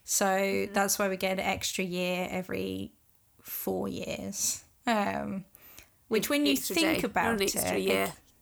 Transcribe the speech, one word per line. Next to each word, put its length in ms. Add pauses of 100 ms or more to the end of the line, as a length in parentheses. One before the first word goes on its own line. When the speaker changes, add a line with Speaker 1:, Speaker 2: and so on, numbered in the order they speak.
Speaker 1:
So 220
Speaker 2:
Mm-hmm. 480
Speaker 1:
that's 240
why 100
we 80
get 180
an 40
extra 460
year 440
every 600 (500)
four 460
years. 800 (200)
Um, 600 (640)
which 180
Speaker 2:
An 40
Speaker 1:
when 160
you 80
Speaker 2:
extra 200
Speaker 1:
think 280
Speaker 2:
day, 40
Speaker 1:
about 180
Speaker 2:
not 120
an 60
extra 340
Speaker 1:
it, 60
Speaker 2:
year. 300 (300)